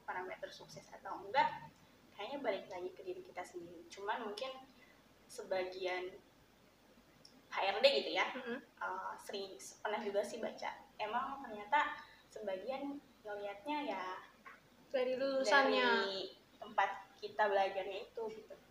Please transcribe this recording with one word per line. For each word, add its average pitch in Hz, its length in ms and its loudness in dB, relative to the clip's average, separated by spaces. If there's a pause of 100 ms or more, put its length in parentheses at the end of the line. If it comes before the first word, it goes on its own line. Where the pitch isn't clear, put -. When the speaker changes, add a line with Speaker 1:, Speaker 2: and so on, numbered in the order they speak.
Speaker 1:
parameter 185 480 -6
sukses - 400 -16
atau 185 320 -10
enggak, 269 240 4 (640)
kayaknya 254 320 -6
balik 196 240 0
lagi 185 240 -6
ke - 80 -18
diri 180 240 -8
kita - 160 -10
sendiri. 170 480 -10
Cuman 214 400 -4
mungkin 262 240 -6 (800)
sebagian 185 800 0 (1400)
H - 80 -8
R 196 240 4
D 254 60 8 (180)
gitu 156 60 -2 (100)
ya, 214 160 4
Speaker 2:
Mm-mm. 247 240 -6
Speaker 1:
eh, - 520 -6 (120)
sering, 196 320 -6 (240)
pernah 214 240 0
juga 196 160 2
sih - 240 -2
baca. - 320 -6 (240)
Emang 214 400 0
ternyata 226 560 2 (320)
sebagian 262 720 -4 (240)
ngelihatnya 208 720 -4
ya 180 80 -4 (880)
Speaker 2:
Dari 254 240 2
lulusannya. 269 640 6
Speaker 1:
dari 196 560 2 (240)
tempat - 560 -2
kita 208 320 2
belajarnya 196 640 2
itu 226 160 -6
gitu. 214 260 -12 (160)